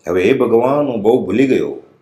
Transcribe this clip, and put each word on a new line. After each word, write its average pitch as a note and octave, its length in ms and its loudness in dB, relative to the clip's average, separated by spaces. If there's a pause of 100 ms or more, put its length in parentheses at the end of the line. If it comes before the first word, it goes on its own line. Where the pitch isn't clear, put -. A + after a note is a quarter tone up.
હવે F2+ 160 0
હે A#2 80 4
ભગવાન, B2+ 540 0
હું A#2 160 -4
બહુ A2 240 2
ભૂલી A2+ 200 0
ગયો. G#2 300 -2 (260)